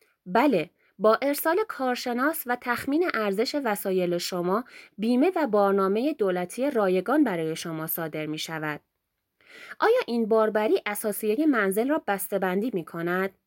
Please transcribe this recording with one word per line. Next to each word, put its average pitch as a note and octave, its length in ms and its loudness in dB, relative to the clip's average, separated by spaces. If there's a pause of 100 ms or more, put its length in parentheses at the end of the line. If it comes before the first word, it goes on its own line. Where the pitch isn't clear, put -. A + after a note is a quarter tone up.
(260)
بله، F#3+ 440 2 (280)
با G#3+ 240 4
ارسال D4 340 0 (120)
کارشناس B3+ 760 -2
و B3 140 -2
تخمین C#4 540 -2
ارزش G#3+ 400 0 (100)
وسایل F#3 540 0
شما، F3+ 460 -2 (340)
بیمه B3 380 2
و D#4 100 0
برنامهٔ G3+ 680 2
دولتی F#3+ 580 -2
رایگان G#3+ 540 2
برای E3 320 -2
شما D#3+ 300 -6
صادر D#3 400 -6
می‌شود. D#3 540 -6 (1000)
آیا A4+ 260 4
این A#3 220 0
باربری A3 580 2
اساسیهٔ G#3+ 600 -2
منزل A3 420 2
را D#4 180 0
بسته‌بندی G3 680 -2
می‌کند؟ F3 600 -4 (120)